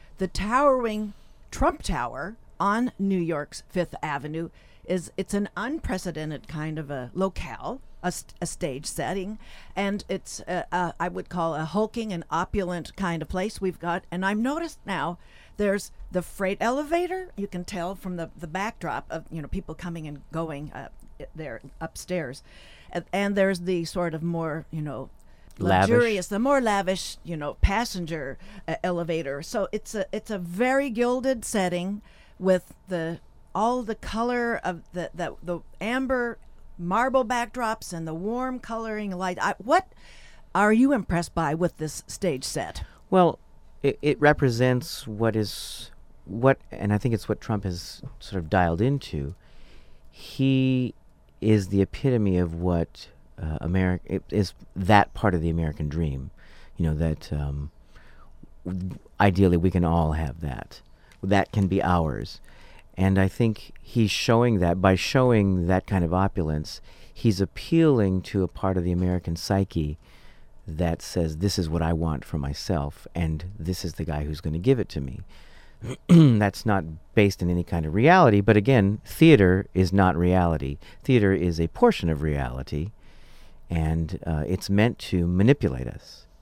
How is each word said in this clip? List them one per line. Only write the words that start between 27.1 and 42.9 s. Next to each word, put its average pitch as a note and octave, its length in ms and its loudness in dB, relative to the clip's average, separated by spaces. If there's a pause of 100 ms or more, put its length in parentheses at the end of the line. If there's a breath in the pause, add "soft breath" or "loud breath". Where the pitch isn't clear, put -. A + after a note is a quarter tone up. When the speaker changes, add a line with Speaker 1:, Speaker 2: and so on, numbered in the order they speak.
Speaker 1:
you E3+ 120 -8
know, D3 260 -8
passenger, E3+ 760 -2 (300 loud breath)
uh, D#3+ 160 -4
elevator. E3 580 -4
So G3 300 -4
it's - 220 -8
a, G3+ 200 -4
it's A3 180 -8
a G3+ 80 -4
very B3 500 0
gilded A#3+ 540 -2
setting F#3 580 -2 (380 soft breath)
with F#3 340 2 (140)
the, E3 320 -6 (340)
all A#3+ 300 0
the G#3+ 120 -6
color A#3 680 -4
of F3 200 -6 (100)
the, F3 200 -8
the, E3 300 -6
the E3+ 160 -6 (220)
amber B3 560 -2 (400)
marble A#3+ 480 0
backdrops A#3 640 -4
and E3 160 -8
the D#3+ 60 -6
warm A#3+ 460 -6
coloring A3 520 -6
light. F#3 300 -4
I, F3+ 160 0
what D4 340 0 (640 soft breath)
are G#3 160 4
you B3+ 220 6
impressed F3 420 -2
by D#3 180 0
with E3 240 -2
this D#3 300 -8
stage C#3+ 380 -4
set? - 380 -6 (260 loud breath)